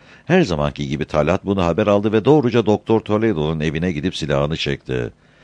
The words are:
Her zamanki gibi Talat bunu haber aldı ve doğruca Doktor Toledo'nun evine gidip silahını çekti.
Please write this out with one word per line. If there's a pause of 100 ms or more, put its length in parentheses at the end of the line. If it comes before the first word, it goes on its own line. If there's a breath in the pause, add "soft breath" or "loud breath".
(240 soft breath)
Her
zamanki
gibi
Talat
bunu
haber
aldı
ve
doğruca
Doktor
Toledo'nun
evine
gidip
silahını
çekti. (340 soft breath)